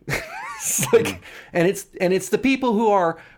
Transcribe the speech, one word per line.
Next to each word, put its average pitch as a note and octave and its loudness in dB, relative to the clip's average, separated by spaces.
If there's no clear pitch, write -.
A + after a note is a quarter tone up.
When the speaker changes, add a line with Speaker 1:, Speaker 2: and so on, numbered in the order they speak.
Speaker 1:
<laughs> - -4
It's - -2
like, - 4
Speaker 2:
Mm. - -8
Speaker 1:
and F#3 2
it's, G3 -6
and F3+ 2
it's F#3 0
the G#3+ 0
people B3+ 2
who A3 2
are, F3+ 2